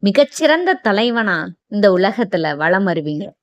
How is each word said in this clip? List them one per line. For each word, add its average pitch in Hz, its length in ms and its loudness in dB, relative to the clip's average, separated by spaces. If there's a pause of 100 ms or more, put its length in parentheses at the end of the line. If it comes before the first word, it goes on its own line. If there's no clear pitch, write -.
மிகச்சிறந்த 294 720 2
தலைவனா 220 600 -2 (320)
இந்த 208 220 0
உலகத்துல 185 640 0
வலம் 180 300 0
வருவீங்க. 151 380 -4 (180)